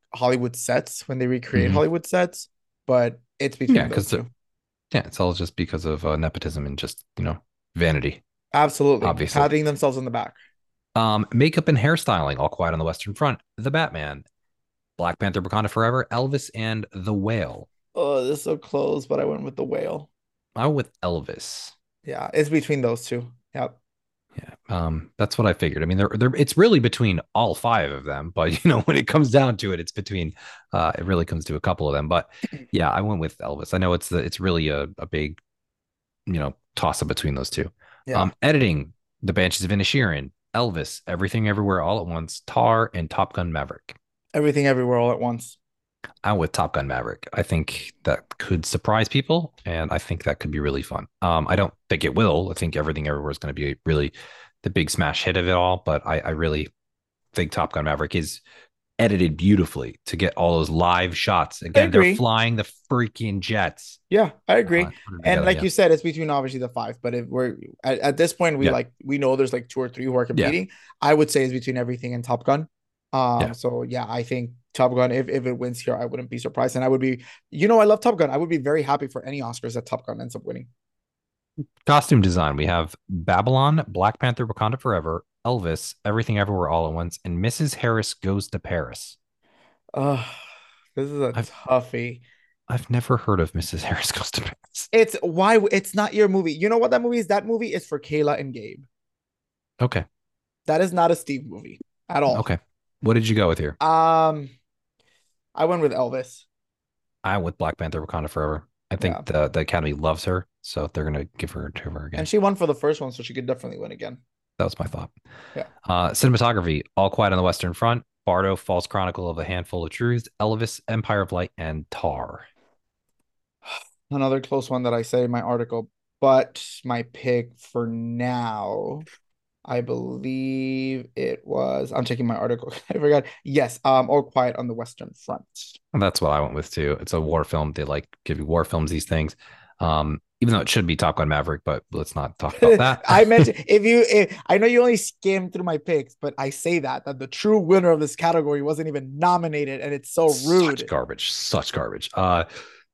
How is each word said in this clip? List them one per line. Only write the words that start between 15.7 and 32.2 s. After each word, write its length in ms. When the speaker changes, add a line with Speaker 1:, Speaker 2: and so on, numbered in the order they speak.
Speaker 2:
Elvis, 460
and 380
The 200
Whale. 540
Speaker 1:
Oh, 280
this 160
is 40
so 140
close, 480
but 140
I 60
went 180
with 140
The 80
Whale. 440
Speaker 2:
I 120
went 100
with 240
Elvis. 680
Speaker 1:
Yeah, 280
it's 160
between 320
those 240
two. 240
Yep. 240
Speaker 2:
Yeah, 160
um, 480
that's 200
what 100
I 60
figured. 280
I 40
mean, 120
they're, 160
they're, 220
it's 220
really 220
between 400
all 220
five 360
of 140
them, 240
but, 220
<laughs> 120
you 60
know, 120
when 140
it 120
comes 240
down 260
to 160
it, 80
it's 100
between, 420
uh, 260
it 80
really 200
comes 200
to 100
a 60
couple 280
of 40
them. 140
But 220